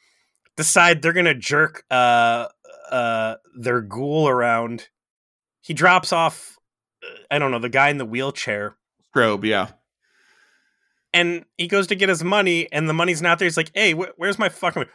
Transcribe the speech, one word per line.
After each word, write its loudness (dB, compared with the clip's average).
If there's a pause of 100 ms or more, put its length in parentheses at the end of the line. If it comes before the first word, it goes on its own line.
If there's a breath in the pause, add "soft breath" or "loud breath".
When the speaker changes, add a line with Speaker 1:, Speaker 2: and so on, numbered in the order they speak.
(560)
Speaker 1:
decide 4
they're 2
gonna 2
jerk, -2
uh, 2 (420)
uh, -2 (200)
their -2
ghoul -2
around. 0 (720)
He -10
drops 2
off, -2 (460)
uh, -18 (160)
I 0
don't -2
know, -4
the -6
guy 2
in -4
the -6
wheelchair. -6 (380)
Speaker 2:
Strobe, 2
yeah. 0 (1400)
Speaker 1:
And 0 (120)
he -4
goes 0
to -2
get 0
his 0
money, 0
and -2
the 0
money's -2
not 2
there. 0
He's -2
like, -4
"Hey, 0
wh-, -10
where's -4
my 0
fucking -4
money?" -8